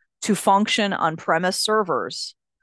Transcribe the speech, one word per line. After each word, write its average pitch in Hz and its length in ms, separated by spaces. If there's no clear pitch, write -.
to 214 140
function 202 580
on 160 240
premise 175 420
servers 180 760